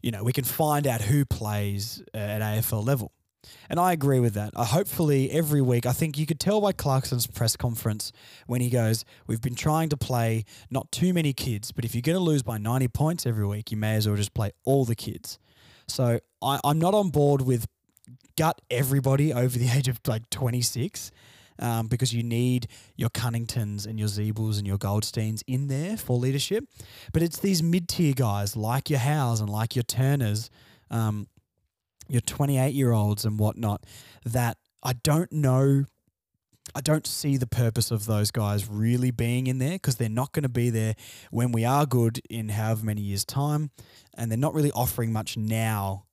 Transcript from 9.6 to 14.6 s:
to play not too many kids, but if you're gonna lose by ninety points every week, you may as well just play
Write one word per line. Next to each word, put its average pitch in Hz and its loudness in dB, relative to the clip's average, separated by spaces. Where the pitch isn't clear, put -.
to 143 0
play 113 0
not - -4
too 180 2
many 160 2
kids, 107 -6
but - -6
if 113 -4
you're 120 -2
gonna 165 2
lose 156 2
by 110 -4
ninety 123 0
points 156 0
every 107 0
week, 104 -6
you 107 -4
may 107 0
as 107 2
well 104 2
just 101 -4
play 107 -2